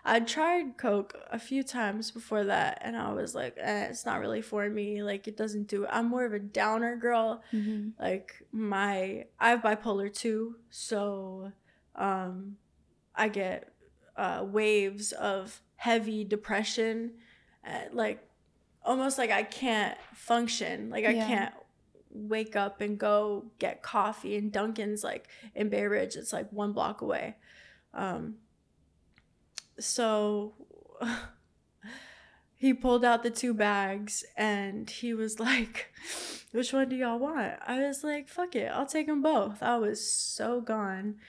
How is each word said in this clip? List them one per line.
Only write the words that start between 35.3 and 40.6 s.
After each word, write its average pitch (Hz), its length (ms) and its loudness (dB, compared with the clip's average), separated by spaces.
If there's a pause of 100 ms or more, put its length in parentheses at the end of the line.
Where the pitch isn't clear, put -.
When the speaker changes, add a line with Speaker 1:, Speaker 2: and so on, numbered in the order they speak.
Speaker 1:
like, 240 520 0 (600)
"Which 240 200 0
one 269 160 4
do 254 80 -2
y'all 240 220 0
want?" 277 360 -2 (120)
I 254 140 -2
was 277 240 0
like, 294 240 -4
"Fuck 349 280 -4
it, - 160 0
I'll 277 140 0
take 302 220 0
'em 294 140 2
both." 214 400 2
I 240 160 4
was 214 280 0
so - 540 0